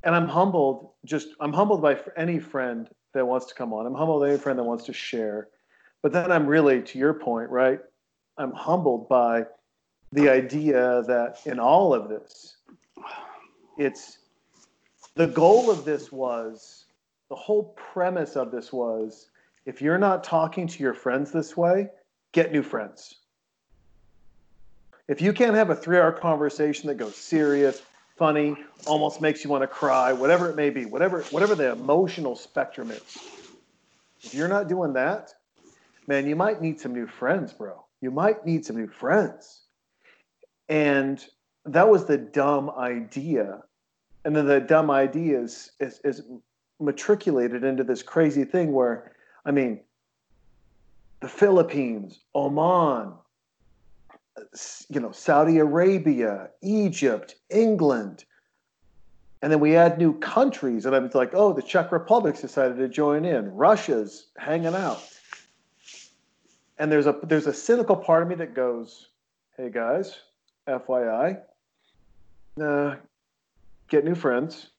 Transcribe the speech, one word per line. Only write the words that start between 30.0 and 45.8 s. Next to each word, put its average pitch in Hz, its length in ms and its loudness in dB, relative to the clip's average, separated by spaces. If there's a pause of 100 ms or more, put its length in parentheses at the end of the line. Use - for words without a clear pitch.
whatever 165 380 2
it 147 60 -6
may 147 140 0
be, 131 140 -6
whatever, 156 460 -2
whatever 202 240 2
the 143 160 0
emotional 143 640 -2
spectrum - 560 -8
is, - 280 -16 (1040)
if 113 120 -20
you're 151 140 -2
not 196 200 0
doing 175 260 -2
that, 156 380 -2 (760)
man, 139 180 0
you 151 100 -2
might 196 240 0
need 160 200 -4
some 123 120 -8
new 120 140 -6
friends, 147 460 -2
bro. 98 300 -16 (180)
You 127 100 -4
might 196 340 0
need 165 220 -2
some 113 100 -8
new 110 120 -6
friends. - 720 -2 (1080)
And 139 560 0 (400)
that 170 240 4
was 202 180 6
the 143 120 2
dumb 139 580 -2
idea. 123 840 -6 (640)
And 151 100 -2
then 151 120 2
the 139 140 6
dumb 156 300 2
idea 143 500 0
is, - 380 -12
is, 135 240 -8